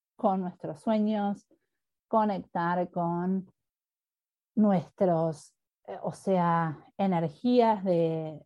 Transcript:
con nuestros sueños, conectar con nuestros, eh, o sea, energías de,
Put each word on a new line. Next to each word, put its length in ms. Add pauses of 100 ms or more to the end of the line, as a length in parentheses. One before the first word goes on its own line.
(160)
con 260
nuestros 380
sueños, 680 (600)
conectar 800
con 640 (1040)
nuestros, 1000 (340)
eh, 140
o 120
sea, 720 (120)
energías 840
de, 640